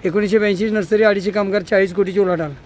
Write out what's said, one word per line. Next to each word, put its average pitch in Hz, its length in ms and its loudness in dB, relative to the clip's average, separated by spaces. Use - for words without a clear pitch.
एकोणीसशे 202 340 0
ब्याऐंशी 208 320 0
नर्सरी, 214 340 0
अडीचशे 202 280 2
कामगार, 190 300 -2
चाळीस 190 320 0
कोटीची 196 260 0
उलाढाल. 170 320 0